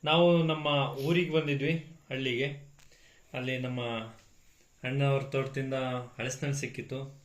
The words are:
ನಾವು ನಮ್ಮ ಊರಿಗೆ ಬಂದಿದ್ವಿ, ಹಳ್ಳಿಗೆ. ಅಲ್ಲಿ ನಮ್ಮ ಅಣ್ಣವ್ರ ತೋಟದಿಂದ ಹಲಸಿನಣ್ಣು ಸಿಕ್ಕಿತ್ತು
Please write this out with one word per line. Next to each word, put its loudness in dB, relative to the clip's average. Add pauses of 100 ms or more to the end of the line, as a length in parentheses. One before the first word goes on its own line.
ನಾವು 8 (240)
ನಮ್ಮ -2 (400)
ಊರಿಗೆ 2
ಬಂದಿದ್ವಿ, 0 (380)
ಹಳ್ಳಿಗೆ. -2 (880)
ಅಲ್ಲಿ -4 (100)
ನಮ್ಮ -4 (1080)
ಅಣ್ಣವ್ರ 2 (100)
ತೋಟದಿಂದ -2 (420)
ಹಲಸಿನಣ್ಣು -4
ಸಿಕ್ಕಿತ್ತು -8 (260)